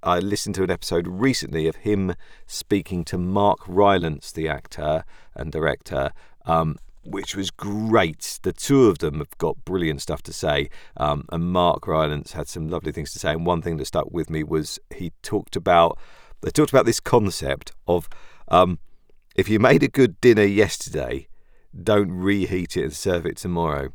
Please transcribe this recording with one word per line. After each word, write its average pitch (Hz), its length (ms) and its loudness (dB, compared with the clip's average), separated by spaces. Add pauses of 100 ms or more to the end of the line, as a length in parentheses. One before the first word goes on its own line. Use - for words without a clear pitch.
I 87 180 2
listened 101 360 -4
to 95 80 0
an 90 80 0
episode 87 360 -2
recently 90 600 -2
of 78 100 -2
him 98 380 -2 (320)
speaking 90 580 -4
to 92 140 -6
Mark 98 480 2
Rylance, 90 640 2
the 80 180 -4
actor 76 560 -4 (300)
and 78 160 -8
director, 73 600 -2 (360)
um, 80 300 0 (260)
which 95 320 -8
was 98 160 -6
great. 104 920 -2
The 90 100 0
two 135 340 4
of 90 120 4
them 76 200 -4
have - 180 -10
got - 280 -4
brilliant 82 360 -2
stuff 76 220 -6
to - 100 -14
say, 73 360 -2 (280)
um, 73 340 -2
and 85 200 -2
Mark 87 360 2
Rylance 76 460 -2
had 78 140 -8
some 78 220 -8
lovely 78 220 -4
things 73 220 -8
to - 60 -14
say. 82 120 -2
And 82 140 -2
one 87 160 2
thing 82 160 -4
that 69 80 -6
stuck - 260 -4
with 82 180 -4
me 78 140 -2
was 78 360 -4 (160)
he 85 160 -8 (100)
talked - 340 -6
about, 85 420 4 (440)
they - 100 -4
talked 151 200 4
about 131 140 6
this 117 140 2
concept 92 720 0 (160)
of, 85 220 0 (380)
um, 90 320 4 (560)
if 98 140 2
you 107 100 4
made 127 240 6
a 135 40 2
good 120 340 4
dinner 110 220 8
yesterday, 80 840 0 (560)
don't 104 280 4
reheat 92 640 0
it 90 80 0
and 78 100 -4
serve 87 320 -2
it 80 120 -4
tomorrow. 78 580 -2